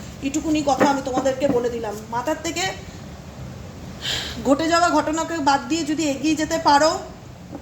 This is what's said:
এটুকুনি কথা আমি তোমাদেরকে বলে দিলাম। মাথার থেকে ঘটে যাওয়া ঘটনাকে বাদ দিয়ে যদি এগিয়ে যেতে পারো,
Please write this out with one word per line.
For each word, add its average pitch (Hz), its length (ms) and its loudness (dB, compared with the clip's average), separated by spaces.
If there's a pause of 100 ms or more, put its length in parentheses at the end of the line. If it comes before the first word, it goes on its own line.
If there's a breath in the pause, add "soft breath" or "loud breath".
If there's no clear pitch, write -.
(280 loud breath)
এটুকুনি 311 420 0
কথা 269 240 4
আমি 269 160 -2
তোমাদেরকে 262 360 0 (100)
বলে 240 200 2
দিলাম। 220 200 -6 (180)
মাথার 277 320 -2
থেকে 339 180 -4 (1800 loud breath)
ঘটে 285 240 6
যাওয়া 339 160 6 (100)
ঘটনাকে 320 380 0 (140)
বাদ 277 200 4
দিয়ে 320 220 0
যদি 311 120 0 (100)
এগিয়ে 302 280 2
যেতে 320 160 0 (120)
পারো, 302 220 8 (720)